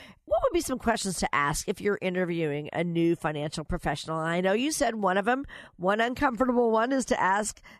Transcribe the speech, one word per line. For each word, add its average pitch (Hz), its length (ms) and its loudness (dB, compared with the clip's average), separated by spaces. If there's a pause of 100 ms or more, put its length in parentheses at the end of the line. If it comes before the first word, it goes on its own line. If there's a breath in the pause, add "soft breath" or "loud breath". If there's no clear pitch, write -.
(240 loud breath)
What 622 180 0
would 523 120 2
be 339 80 2
some 262 160 -4
questions 202 400 0
to - 160 -2
ask 143 340 0
if 196 140 -4
you're 202 180 0
interviewing 170 720 -2
a 170 100 -2
new 170 320 2
financial 151 480 -4
professional? 160 580 -4
And 160 100 -2
I 175 100 0
know 190 140 2
you 269 180 0
said 240 220 0
one 196 240 2
of 196 80 0
them, 262 180 0 (320 loud breath)
one 196 240 0
uncomfortable 247 720 2
one 226 220 4
is 262 140 2
to - 140 0
ask 202 400 2 (200 loud breath)